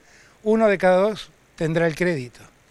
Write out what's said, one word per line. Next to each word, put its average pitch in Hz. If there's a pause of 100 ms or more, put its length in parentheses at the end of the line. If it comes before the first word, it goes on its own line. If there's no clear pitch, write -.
(420)
uno 220
de 196
cada 185
dos 202 (240)
tendrá 165
el 160
crédito. 147 (300)